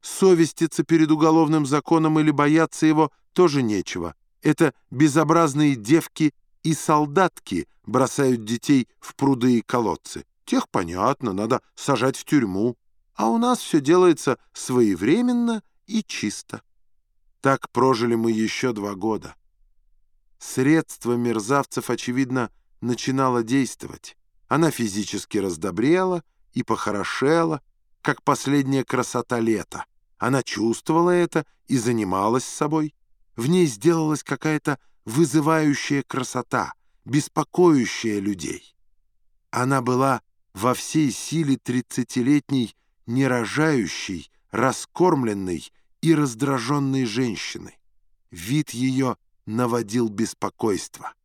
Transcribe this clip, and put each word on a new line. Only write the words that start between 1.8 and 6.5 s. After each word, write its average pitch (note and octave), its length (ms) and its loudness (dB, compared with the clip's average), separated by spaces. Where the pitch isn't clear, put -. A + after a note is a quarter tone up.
или D#3 120 2
бояться D3+ 540 2
его D#3 260 4
тоже C#3+ 300 4
нечего. F2+ 520 -4
Это D3+ 320 2
безобразные D3 840 2
девки D3 580 0